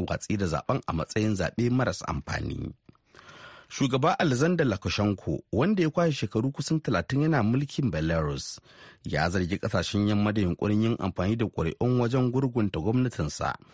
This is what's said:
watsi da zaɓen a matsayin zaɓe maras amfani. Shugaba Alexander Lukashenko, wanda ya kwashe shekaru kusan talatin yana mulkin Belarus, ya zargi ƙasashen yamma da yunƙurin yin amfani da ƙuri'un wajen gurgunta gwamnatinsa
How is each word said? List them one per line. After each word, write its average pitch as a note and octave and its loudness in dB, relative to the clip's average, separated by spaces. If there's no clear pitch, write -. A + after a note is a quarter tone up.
watsi F2 -2
da G2 0
zaɓen E2+ -2
a - -4
matsayin G#2+ -2
zaɓe A#2 -2
maras B2+ 0
amfani. - -6
Shugaba C3+ 2
Alexander D#3+ 2
Lukashenko, G2 0
wanda F3+ 2
ya D#3 2
kwashe E3+ 2
shekaru B2+ 0
kusan D#3+ -2
talatin B2+ 0
yana D#3 4
mulkin C3 0
Belarus, D#2 -2
ya D2 0
zargi F2+ 0
ƙasashen G2+ 0
yamma G#2 2
da G#2 0
yunƙurin G#2 2
yin A2+ 2
amfani F#2+ 0
da A2+ 0
ƙuri'un G2+ -2
wajen B2 2
gurgunta A#2+ 0
gwamnatinsa F2+ -2